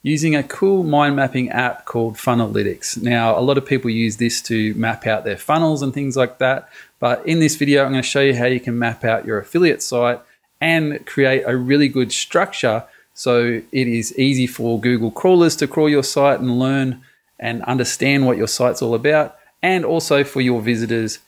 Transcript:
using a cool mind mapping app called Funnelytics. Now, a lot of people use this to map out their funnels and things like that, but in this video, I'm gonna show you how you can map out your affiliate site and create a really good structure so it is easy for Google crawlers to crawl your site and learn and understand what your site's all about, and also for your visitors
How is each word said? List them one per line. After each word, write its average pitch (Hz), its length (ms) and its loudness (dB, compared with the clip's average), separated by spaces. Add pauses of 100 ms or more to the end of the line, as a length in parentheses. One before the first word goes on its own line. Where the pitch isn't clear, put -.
using 151 320 0
a 143 80 0
cool 190 400 0
mind 143 320 2
mapping 131 360 -2
app 123 340 -4
called 113 320 -4
Funnelytics. 104 840 -2
Now, 113 380 2
a 120 40 0
lot 139 160 2
of 135 60 -2
people 123 260 -2
use 113 260 -2
this 117 260 -2
to 107 320 -2
map 113 320 -4
out 107 180 -2
their 98 120 -4
funnels 156 460 0
and 135 120 -4
things 139 220 -4
like 127 220 -2
that, 131 300 -2 (300)
but 120 260 -2
in 165 140 0
this 156 160 2
video, 143 300 2
I'm 135 80 -2
gonna 131 100 0
show 139 200 0
you 135 120 4
how 120 120 0
you 127 120 0
can 120 180 -4
map 120 280 -2
out 110 200 0
your 107 140 -4
affiliate 170 420 2
site 120 400 0 (400)
and 156 460 0
create 135 400 2
a 123 100 0
really 139 300 2
good 127 240 0
structure - 720 -2 (320)
so 120 560 0
it 131 160 0
is 117 320 -4
easy 131 300 2
for 117 320 -2
Google 117 320 0
crawlers 170 420 4
to 143 140 -2
crawl 151 200 2
your 143 140 2
site 139 380 2
and 123 180 0
learn 131 460 -2 (340)
and 117 240 -8
understand 131 640 0
what 123 100 2
your 110 120 -2
site's - 340 0
all 117 140 0
about, 147 420 0 (240)
and 185 220 0
also 147 400 0
for 139 160 -4
your 120 200 2
visitors 113 680 -2